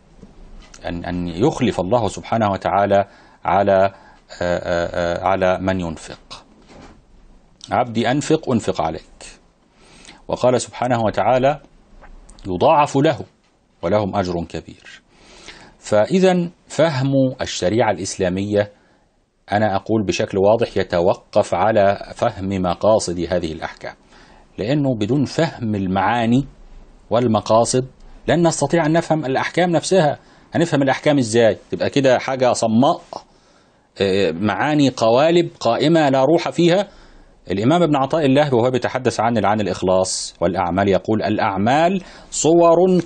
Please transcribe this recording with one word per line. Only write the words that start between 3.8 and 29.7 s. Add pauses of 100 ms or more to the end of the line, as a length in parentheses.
آه،
آه،
على
من
ينفق. (1300)
"عبدي
أنفق
أنفق
عليك". (880)
وقال
سبحانه
وتعالى: (840)
"يضاعف
له (640)
ولهم
أجر
كبير". (760)
فإذا (180)
فهم (280)
الشريعة
الإسلامية، (800)
أنا
أقول
بشكل
واضح،
يتوقف
على
فهم (140)
مقاصد
هذه
الأحكام، (640)
لأنه
بدون
فهم
المعاني (640)
والمقاصد (420)
لن
نستطيع
أن
نفهم
الأحكام